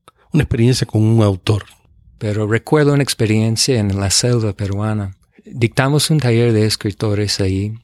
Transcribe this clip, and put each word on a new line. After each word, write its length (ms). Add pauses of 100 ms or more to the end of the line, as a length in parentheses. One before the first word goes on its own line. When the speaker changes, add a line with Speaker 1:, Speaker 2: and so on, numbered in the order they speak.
(320)
Speaker 1:
Una 120
experiencia 420
con 160
un 200
autor. 440 (520)
Speaker 2:
Pero 280
recuerdo 480
una 80
experiencia 760
en 220
la 100
selva 440
peruana, 600 (300)
dictamos 640
un 80
taller 340
de 140
escritores 760
ahí. 320 (120)